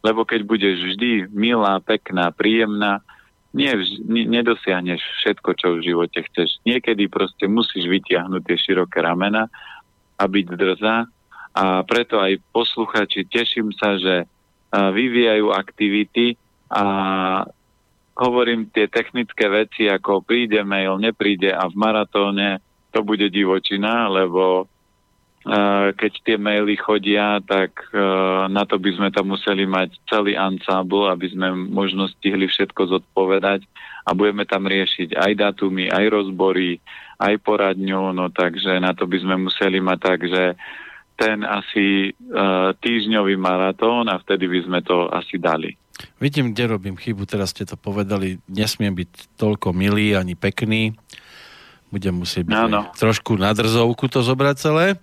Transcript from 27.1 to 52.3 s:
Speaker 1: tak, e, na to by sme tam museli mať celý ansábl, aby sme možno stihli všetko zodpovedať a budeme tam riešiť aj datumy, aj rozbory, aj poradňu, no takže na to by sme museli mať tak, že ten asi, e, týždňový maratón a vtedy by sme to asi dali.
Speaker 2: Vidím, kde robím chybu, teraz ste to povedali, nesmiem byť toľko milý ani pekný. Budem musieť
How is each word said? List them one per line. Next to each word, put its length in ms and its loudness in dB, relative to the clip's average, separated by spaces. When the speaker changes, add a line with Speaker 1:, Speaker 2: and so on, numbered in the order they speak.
Speaker 1:
tak, 320 0
e, 80 0
na 160 0
to 160 0
by 160 0
sme 160 0
tam 240 0
museli 320 0
mať 400 -2
celý 240 0
ansábl, 800 0
aby 160 -4
sme 240 -2
možno 400 -2
stihli 400 0
všetko 400 -2
zodpovedať 800 0
a 80 0
budeme 320 0
tam 160 -2
riešiť 480 -2
aj 240 2
datumy, 560 0
aj 160 2
rozbory, 720 0
aj 240 2
poradňu, 720 0
no 160 -2
takže 480 0
na 160 0
to 80 -2
by 160 -2
sme 240 0
museli 320 0
mať 240 0
tak, 240 0
že 320 0
ten 240 0
asi, 720 0
e, 260 -4
týždňový 560 0
maratón 720 0
a 80 0
vtedy 320 -2
by 160 0
sme 160 -2
to 320 0
asi 240 -6
dali. 400 -2
Speaker 2:
Vidím, 320 0
kde 240 -2
robím 160 -6
chybu, 320 -6
teraz 320 -4
ste 80 -8
to 80 -12
povedali, 640 -4
nesmiem 400 -2
byť 480 -10
toľko 320 0
milý 400 2
ani 240 0
pekný. 560 -2
Budem 320 -4
musieť 320 -4